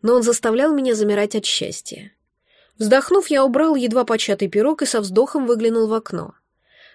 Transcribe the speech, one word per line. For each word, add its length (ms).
Но 140
он 80
заставлял 500
меня 220
замирать 400
от 80
счастья. 720
Вздохнув, 500
я 160
убрал 320
едва 300
початый 420
пирог 360
и 20
со 160
вздохом 460
выглянул 400
в 60
окно. 400